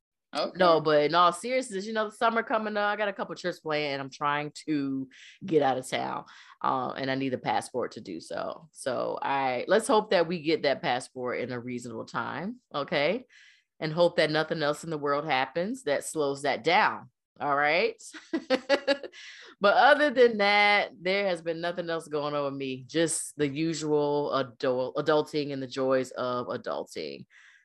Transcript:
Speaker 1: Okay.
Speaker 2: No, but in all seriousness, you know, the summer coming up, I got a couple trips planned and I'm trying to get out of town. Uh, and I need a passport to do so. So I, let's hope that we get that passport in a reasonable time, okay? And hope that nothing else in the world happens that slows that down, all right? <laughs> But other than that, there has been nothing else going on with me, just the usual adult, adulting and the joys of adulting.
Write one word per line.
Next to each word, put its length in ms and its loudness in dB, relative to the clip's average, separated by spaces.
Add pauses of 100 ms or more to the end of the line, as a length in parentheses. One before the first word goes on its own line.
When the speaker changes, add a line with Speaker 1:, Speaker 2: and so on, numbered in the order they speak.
(360)
Speaker 1:
Okay. 220 -4
Speaker 2:
No, 240 6
but 240 4
in 100 2
all 160 6
seriousness, 540 -4
you 80 -8
know, 160 0
the 60 -16
summer 280 2
coming 340 -2
up, 140 0
I 40 -2
got 120 -2
a 60 -4
couple 220 -8
trips 240 -6
planned 340 -2
and 80 -4
I'm 80 -8
trying 420 -2 (160)
to 400 -2 (380)
get 160 2
out 160 2
of 100 -8
town. 380 -6 (380)
Uh, 340 -2
and 120 -4
I 60 0
need 180 -4
a 40 -4
passport 560 -4
to 80 -14
do 180 -12
so. 540 -10
So 480 -4
I, 460 -2
let's 200 2
hope 240 2
that 160 4
we 140 -4
get 220 0
that 180 0
passport 580 -4
in 120 -6
a 80 -6
reasonable 460 -10
time, 520 -8 (180)
okay? 500 0 (540)
And 140 -4
hope 240 4
that 140 4
nothing 320 0
else 200 0
in 60 -10
the 80 -4
world 280 -2
happens 580 -2
that 200 0
slows 380 -2
that 220 0
down, 460 2 (300)
all 160 0
right? 400 2 (380)
<laughs> 80 -2 (1160)
But 160 4
other 360 6
than 260 6
that, 540 4 (100)
there 240 0
has 160 0
been 200 -6
nothing 280 -4
else 180 -4
going 280 -2
on 100 0
with 80 -2
me, 340 -6
just 500 -2
the 100 2
usual 880 0
adult, 640 -2
adulting 540 0
and 120 -6
the 40 -8
joys 440 0
of 360 -4
adulting. 800 -8 (400)